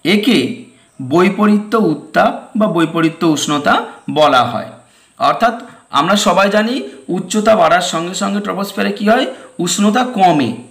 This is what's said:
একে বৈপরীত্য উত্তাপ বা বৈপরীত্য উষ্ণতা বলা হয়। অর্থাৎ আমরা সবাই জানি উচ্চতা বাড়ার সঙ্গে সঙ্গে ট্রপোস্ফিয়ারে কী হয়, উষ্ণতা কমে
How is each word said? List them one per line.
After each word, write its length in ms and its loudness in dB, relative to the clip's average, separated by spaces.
একে 600 0
বৈপরীত্য 760 2
উত্তাপ 800 -2
বা 100 2
বৈপরীত্য 600 -2
উষ্ণতা 580 0
বলা 320 4
হয়। 280 -6
অর্থাৎ 440 0
আমরা 260 0
সবাই 340 2
জানি 400 -2
উচ্চতা 480 0
বাড়ার 260 4
সঙ্গে 320 -4
সঙ্গে 260 -4
ট্রপোস্ফিয়ারে 520 -4
কী 180 -2
হয়, 160 2
উষ্ণতা 440 0
কমে 520 2